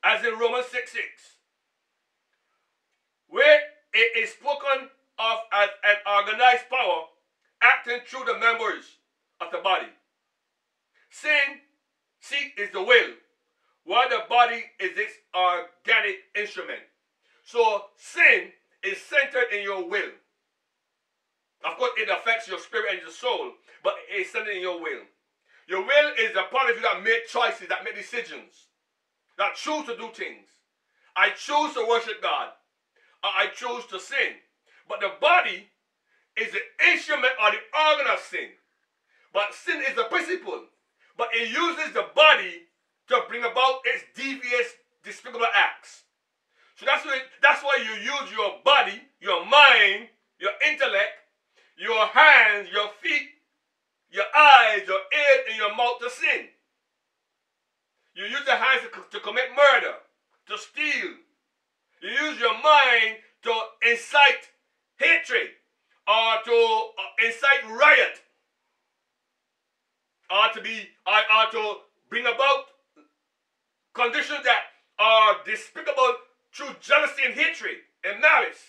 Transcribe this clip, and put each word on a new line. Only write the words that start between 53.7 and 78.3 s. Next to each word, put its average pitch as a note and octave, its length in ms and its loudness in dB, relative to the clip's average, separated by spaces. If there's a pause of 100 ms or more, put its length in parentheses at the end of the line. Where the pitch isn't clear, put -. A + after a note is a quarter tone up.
your G3+ 140 -4 (100)
eyes, A#3+ 500 10
your F#3+ 140 -2
ears, C#4 480 2
and A3 100 -8
your G#3 200 -2
mouth B3 240 0
to A#3+ 80 -8
sin. A3 400 -4 (1700)
You F#3+ 100 -14
use C4+ 200 -8
the C4+ 60 0
hands A#3+ 320 0
to, - 340 -16
to - 60 -12
commit A3+ 220 -4 (100)
murder, C4 380 4 (540)
to G#3 100 -10
steal. - 560 -6 (880)
You F3+ 80 -12
use D4 280 -4
your A3+ 160 0
mind B3 600 4 (280)
to A#3 100 -2 (360)
incite C#4 600 2 (480)
hatred, - 500 0 (580)
or A3+ 380 2
to, A3+ 420 2 (140)
uh, F#3+ 260 -2
incite A#3 540 0
riot, - 420 4 (2000)
or G#3+ 240 2
to G#3+ 80 -12
be, G#3+ 280 -12 (180)
or, G3 60 0
or A3 380 2
to G#3+ 240 -4 (340)
bring A#3 160 -6
about C4+ 400 0 (1300)
conditions C#4 500 -2
that B3 200 2 (360)
are A3+ 460 6
despicable B3+ 720 -2 (360)
through C#4+ 300 -14
jealousy C#4+ 440 0
and A#3 80 -4
hatred C#4 440 -4 (260)
and G#3 180 -8
malice. - 460 2